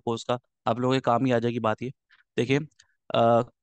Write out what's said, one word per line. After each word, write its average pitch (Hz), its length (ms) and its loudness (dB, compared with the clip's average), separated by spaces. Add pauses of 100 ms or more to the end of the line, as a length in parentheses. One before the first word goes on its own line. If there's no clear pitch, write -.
cos 113 160 -4
का 123 140 -2 (280)
आप 117 140 -2
लोगों 127 160 0
के 131 60 0
काम 117 240 2
ही 127 60 0
आ 117 80 2
जाएगी 120 220 -2
बात 110 220 -2
ये। 131 80 -8 (460)
देखिए, 127 200 0
अ, 117 840 0 (220)